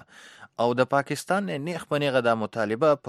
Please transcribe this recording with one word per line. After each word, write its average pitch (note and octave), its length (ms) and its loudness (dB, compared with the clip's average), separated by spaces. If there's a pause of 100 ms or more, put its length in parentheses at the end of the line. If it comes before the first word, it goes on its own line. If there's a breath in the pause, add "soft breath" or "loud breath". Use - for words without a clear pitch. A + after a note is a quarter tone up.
(640 loud breath)
او A#2+ 60 4 (100)
د B2+ 140 2
پاکستان D3+ 560 -2
نه D#3 80 -6 (100)
نیغ E3+ 240 -8
په D3 140 0
نیغه C3 240 2
دا A2+ 40 4 (120)
مطالبه A2+ 500 0 (140)